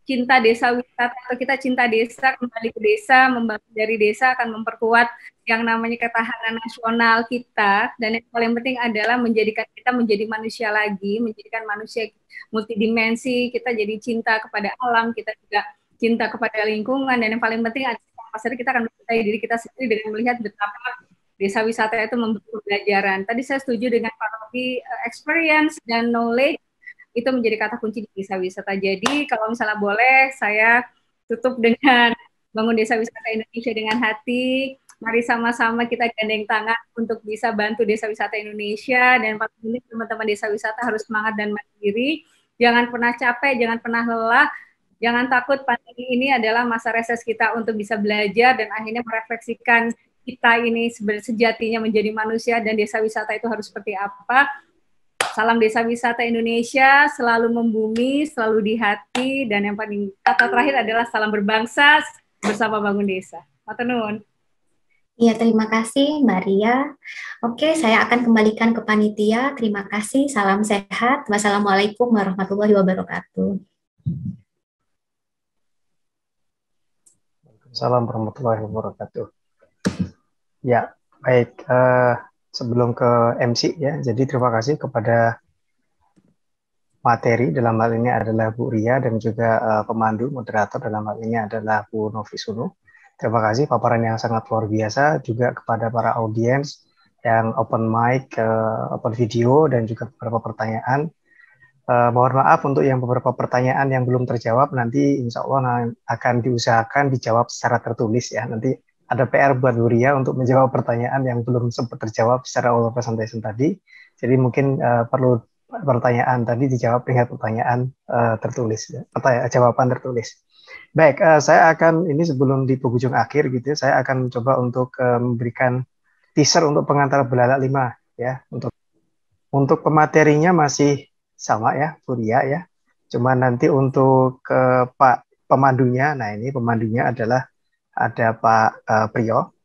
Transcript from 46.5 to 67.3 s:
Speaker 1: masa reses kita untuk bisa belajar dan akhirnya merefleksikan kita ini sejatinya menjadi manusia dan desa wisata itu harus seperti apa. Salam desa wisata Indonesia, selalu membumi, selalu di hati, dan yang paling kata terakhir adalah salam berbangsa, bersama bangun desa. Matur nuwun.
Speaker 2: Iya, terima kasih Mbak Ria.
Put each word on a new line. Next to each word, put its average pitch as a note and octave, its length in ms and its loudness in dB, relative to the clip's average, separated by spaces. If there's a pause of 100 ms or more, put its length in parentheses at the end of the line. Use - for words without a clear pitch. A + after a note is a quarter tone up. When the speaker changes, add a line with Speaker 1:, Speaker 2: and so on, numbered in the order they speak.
Speaker 1:
masa A#3 320 -2
reses A#3 320 -4
kita A3+ 320 -2
untuk A3 160 -4
bisa G#3 240 -4
belajar G#3 560 2
dan G#3+ 160 -6
akhirnya A3 320 -8
merefleksikan A#3 880 -2 (320)
kita A#3+ 400 2
ini A#3 240 0 (320)
sejatinya A3+ 640 -2
menjadi G#3+ 320 0
manusia A3+ 480 -2
dan A3 160 -2
desa G#3+ 240 -2
wisata A3 320 -4
itu A#3 160 -6
harus G#3+ 160 -8
seperti G#3 320 -10
apa. A#3+ 480 0 (840)
Salam A3+ 320 2
desa A3 160 2
wisata A#3 480 -2
Indonesia, A#3+ 880 2
selalu A#3 400 2
membumi, A#3 720 0
selalu A3 400 0
di A3 80 0
hati, A#3+ 720 -2
dan G#3 160 0
yang G#3 160 -4
paling G3+ 400 -6
kata A#3 320 2
terakhir C4 320 2
adalah A3+ 240 0
salam G#3+ 240 -2
berbangsa, A#3 720 4 (400)
bersama G#3+ 400 -2
bangun G3+ 240 0
desa. F#3 320 -8 (240)
Matur A#3 240 -6
nuwun. A3 320 -2 (960)
Speaker 2:
Iya, A3+ 240 4
terima A3 320 2
kasih C#4 560 0
Mbak F#3 160 2
Ria. A#3 480 2 (560)